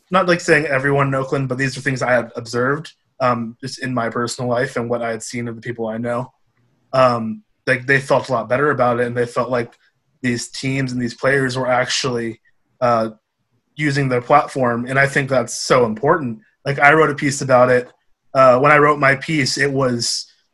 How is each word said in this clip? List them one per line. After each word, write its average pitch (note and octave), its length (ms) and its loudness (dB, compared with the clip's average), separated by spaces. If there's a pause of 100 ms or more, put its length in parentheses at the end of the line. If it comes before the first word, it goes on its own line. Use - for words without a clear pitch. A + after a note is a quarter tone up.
(100)
not, F#3 160 2
like, E3+ 140 2
saying D#3 260 2
everyone C#3 400 0
in C3+ 80 -2
Oakland, C3+ 340 -2
but B2+ 80 -4
these C3+ 220 -4
are - 20 -12
things C3 220 -4
I B2 100 0
have A2+ 220 0
observed, B2 580 -4 (280)
um, A#2+ 400 -2
just C3 220 -12
in C3 120 -6
my A#2 160 -2
personal A#2+ 400 -4
life B2 260 -2
and A#2+ 140 -4
what A#2+ 120 -2
I A#2 80 -4
had A2 120 -8
seen A#2+ 240 -8
of A2+ 80 -10
the A2+ 80 -18
people A#2 240 -8
I A2 120 -6
know. A#2+ 340 -6 (600)
Um, A#2 500 0 (240)
like, B2 200 -2
they C#3 140 2
felt C3+ 280 0
a C3+ 40 -4
lot A2 160 -2
better C#3 220 0
about A#2+ 300 0
it, B2 60 0
and A#2+ 100 -6
they A#2+ 80 0
felt A#2+ 260 -4
like A#2+ 280 -4 (420)
these A#2+ 280 -4
teams C3+ 440 -4
and B2 80 -4
these A#2 140 -4
players C3 420 0
were B2+ 120 -4
actually, B2 720 -2 (400)
uh, A2+ 300 0 (680)
using C#3+ 340 0
their B2 100 0
platform, B2 680 2
and C3+ 120 -2
I C#3 80 4
think C#3 240 -2
that's B2 280 0
so B2+ 280 4
important. A#2+ 540 -2 (260)
Like, C#3+ 120 -2
I D3 140 6
wrote D#3 180 6
a C#3+ 40 -2
piece C#3+ 260 -2
about B2+ 300 4
it. B2 200 2 (440)
Uh, C3 240 6
when C#3+ 140 6
I D3 60 8
wrote D3 200 4
my C3+ 180 2
piece, C#3+ 400 -4
it C#3+ 160 -2
was, B2 540 -2 (260)